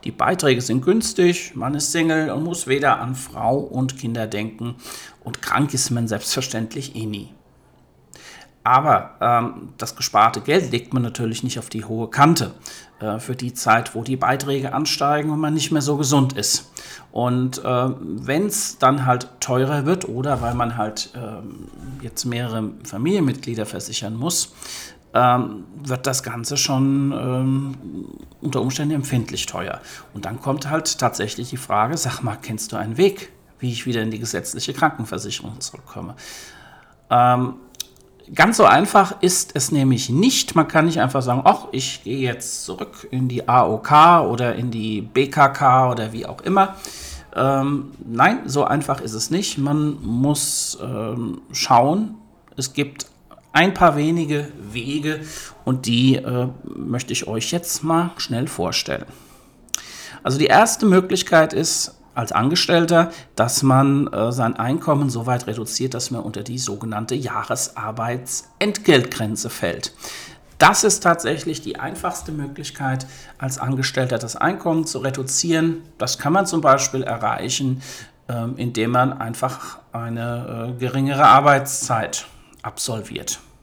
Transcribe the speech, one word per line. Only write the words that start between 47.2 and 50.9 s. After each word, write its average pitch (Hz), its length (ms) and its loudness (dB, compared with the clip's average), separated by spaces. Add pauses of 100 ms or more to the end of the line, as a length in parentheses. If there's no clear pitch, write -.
Ähm, 135 640 0
nein, 139 480 2
so 139 160 0
einfach 139 380 0
ist 110 140 -8
es 110 160 -4
nicht. 180 280 -2
Man 147 460 0
muss, 131 760 -2
ähm, 113 600 -6 (100)